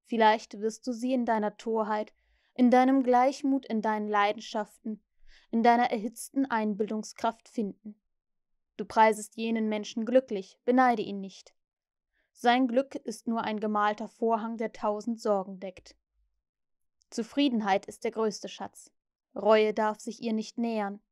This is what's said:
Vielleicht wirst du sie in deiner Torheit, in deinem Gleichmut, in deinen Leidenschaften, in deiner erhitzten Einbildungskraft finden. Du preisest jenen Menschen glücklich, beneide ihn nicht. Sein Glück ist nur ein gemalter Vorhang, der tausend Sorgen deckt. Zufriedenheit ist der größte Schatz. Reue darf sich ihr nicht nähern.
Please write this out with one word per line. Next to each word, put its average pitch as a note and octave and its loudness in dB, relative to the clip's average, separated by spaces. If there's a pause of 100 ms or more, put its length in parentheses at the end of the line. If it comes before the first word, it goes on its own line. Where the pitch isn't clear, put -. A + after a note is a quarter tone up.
Vielleicht A3 2
wirst G#3+ -6
du B3+ -6
sie A#3+ -2
in B3 0
deiner G#3+ 0
Torheit, G#3+ -4 (420)
in B3 6
deinem C4 6
Gleichmut, B3+ 2
in A3 -4
deinen G#3+ -2
Leidenschaften, G#3 -2 (480)
in A3+ 2
deiner A#3+ 6
erhitzten A#3+ -4
Einbildungskraft G#3+ -4
finden. G#3 -8 (720)
Du G#3 -8
preisest A3 2
jenen A3+ -2
Menschen G#3+ -6
glücklich, A#3 0
beneide B3 2
ihn G3+ -8
nicht. - -16 (800)
Sein B3 2
Glück C4 -2
ist - -10
nur A3+ -2
ein G#3+ -4
gemalter G#3+ 0
Vorhang, A3+ -2
der A3 -6
tausend G#3+ -4
Sorgen G3 -2
deckt. - -16 (1160)
Zufriedenheit A3 0
ist - -18
der A3+ -2
größte G#3+ -4
Schatz. - -16 (440)
Reue G#3+ 4
darf G#3+ -2
sich A3+ -12
ihr A#3 -4
nicht A3 -6
nähern. G#3+ -4 (100)